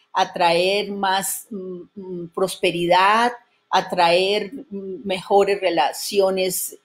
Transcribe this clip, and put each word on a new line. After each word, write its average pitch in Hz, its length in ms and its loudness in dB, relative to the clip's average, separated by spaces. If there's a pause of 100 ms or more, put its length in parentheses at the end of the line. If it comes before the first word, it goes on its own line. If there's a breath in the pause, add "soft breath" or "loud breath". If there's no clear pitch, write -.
(120)
a 185 200 0
traer 185 580 2
más, 196 600 -2
mm, 185 320 -10 (120)
mm, 180 400 -10
prosperidad, 185 960 2 (380)
a 185 180 0
traer, 190 640 2 (180)
mm, 190 360 -10
mejores 196 540 2
relaciones, 185 1200 0